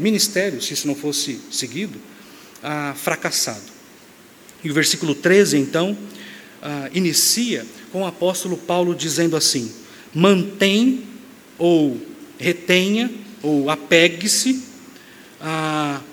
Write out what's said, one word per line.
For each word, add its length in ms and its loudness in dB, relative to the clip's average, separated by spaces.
ministério, 600 0
se 140 -6
isso 120 -4
não 80 0
fosse 440 -4
seguido, 480 -6
ah, 340 -6
fracassado. 800 -4
E 60 -4
o 40 -2
versículo 400 0
treze, 440 6
então, 380 0
ah, 320 -10
inicia 680 0
com 100 -4
o 40 -2
apóstolo 500 -2
Paulo 380 0
dizendo 420 0
assim: 340 0
mantém 880 4
ou 420 4
retenha 720 0
ou 260 2
apegue-se 920 2
a 640 -2